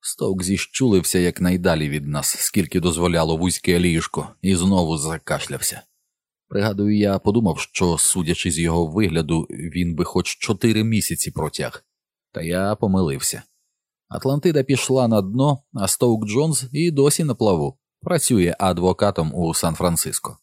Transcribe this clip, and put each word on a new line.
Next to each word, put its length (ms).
Стоук 420
зіщулився 760
якнайдалі 680
від 180
нас, 200
скільки 420
дозволяло 560
вузьке 420
ліжко, 500
і 140
знову 420
закашлявся. 840
Пригадую, 500
я 200
подумав, 400
що, 400
судячи 520
з 80
його 280
вигляду, 640
він 440
би 100
хоч 340
чотири 460
місяці 460
протяг. 540
Та 100
я 320
помилився. 680
Атлантида 540
пішла 460
на 140
дно, 400
а 160
Стоук 380
Джонс 460
і 180
досі 340
на 100
плаву. 440
Працює 580
адвокатом 760
у 200
Сан-Франциско. 880